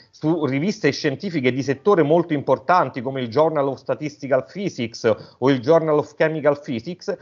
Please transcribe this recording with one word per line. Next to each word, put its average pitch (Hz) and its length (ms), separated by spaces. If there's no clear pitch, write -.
su 156 340
riviste 143 460
scientifiche 135 640
di 131 100
settore 156 400
molto 160 300
importanti 143 680
come 135 200
il 123 80
Journal 147 400
of 127 100
Statistical 135 680
Physics 127 640
o 131 120
il 131 100
Journal 156 380
of - 180
Chemical 151 440
Physics, 170 600